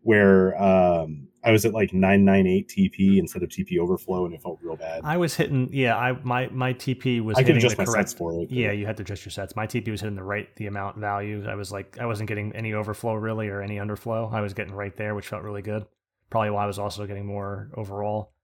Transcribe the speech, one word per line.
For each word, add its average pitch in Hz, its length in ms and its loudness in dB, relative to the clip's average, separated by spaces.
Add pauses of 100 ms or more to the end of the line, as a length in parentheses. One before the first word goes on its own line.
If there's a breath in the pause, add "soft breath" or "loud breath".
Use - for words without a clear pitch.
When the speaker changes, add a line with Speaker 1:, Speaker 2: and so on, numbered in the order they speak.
Speaker 1:
where, 98 600 6
um, 87 680 4 (140)
I 117 80 4
was 107 120 6
at, 107 100 2
like, 95 200 0
nine 95 320 6
nine 98 220 6
eight 95 220 2
T 95 200 2
P 98 300 4
instead 87 240 -4
of 82 60 -6
T - 140 -8
P 90 140 -2
overflow, 90 480 -2
and 85 80 -8
it - 80 -14
felt 82 220 -10
real 80 140 -8
bad. - 260 -8
Speaker 2:
I 156 140 -2
was 170 180 0
hitting, 135 360 0
yeah, 123 240 2
I, 123 180 0 (100)
my, 127 240 -2
my 127 260 -2
T 127 220 -4
P 123 260 0
was 107 160 0
Speaker 1:
I 135 40 4
could 131 60 6
Speaker 2:
hitting - 100 8
Speaker 1:
adjust 113 180 4
Speaker 2:
the 98 60 -2
Speaker 1:
my 98 40 2
Speaker 2:
correct 110 240 2
Speaker 1:
sets - 80 -14
for 82 240 -6
it, - 80 -6
Speaker 2:
Yeah, 120 200 0
Speaker 1:
but 101 80 -2
Speaker 2:
you 101 100 -6
had 110 100 -6
to 107 60 -10
adjust 98 220 -10
your 98 60 -14
sets. 98 240 -10
My 107 120 -4
T 117 140 -4
P 110 100 -4
was 101 100 -6
hitting 104 140 -6
the 95 80 -10
right, 101 320 -6
the 107 120 -8
amount 101 300 -8
values. 104 500 -4
I 107 80 -6
was, 101 160 -10
like, 98 280 -12
I 120 80 -6
wasn't 107 220 -4
getting 104 260 -4
any 110 180 -6
overflow, 107 400 -4
really, 110 360 -4
or 101 120 -6
any 101 140 -6
underflow. 110 580 -6
I 110 80 -2
was 101 120 -4
getting 98 200 -8
right 101 220 -8
there, 107 180 -6
which 101 140 -8
felt 95 160 -10
really 101 180 -10
good. 107 240 -6 (460)
Probably 107 180 2
why 104 140 0
I 104 40 0
was 98 120 -6
also 101 260 -6
getting 101 220 -8
more 101 480 -8
overall. 104 560 -4 (120)